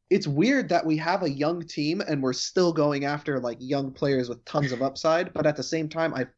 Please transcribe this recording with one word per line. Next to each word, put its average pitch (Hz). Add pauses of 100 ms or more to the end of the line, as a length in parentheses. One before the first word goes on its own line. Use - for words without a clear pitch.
it's 196
weird 196
that 170
we 156
have 175
a 156
young 156
team 160
and 143
we're 127
still 175
going 147
after, 143
like, 120
young 135
players 131
with 117
tons 143
of 123
upside, 160
but 151
at 147
the 170
same 160
time, 160
I 131 (120)